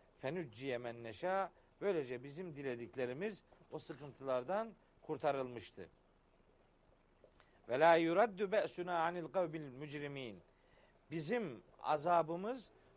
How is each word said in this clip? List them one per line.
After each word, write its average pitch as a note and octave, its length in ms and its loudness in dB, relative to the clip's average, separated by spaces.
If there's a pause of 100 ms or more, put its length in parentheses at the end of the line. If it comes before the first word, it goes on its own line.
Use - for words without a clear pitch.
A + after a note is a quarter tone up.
(180)
"Fenücciye C3 600 -4
men A#2 240 -6
neşâ." F3+ 500 -2 (280)
Böylece C#3 440 0
bizim D3 320 -8
dilediklerimiz C3 840 -4 (280)
o D#3 80 -8
sıkıntılardan C#3 960 -4 (280)
kurtarılmıştı. C3 840 -2 (1800)
"Ve B2+ 120 4
lâ E3 160 10
yuraddu F#3 560 4
be'suna F3 460 0
anil E3 300 0
kavmil D#3 440 -2
mücrimîn." C#3 680 -8 (680)
Bizim D#3+ 520 -2 (200)
azabımız E3+ 880 2 (260)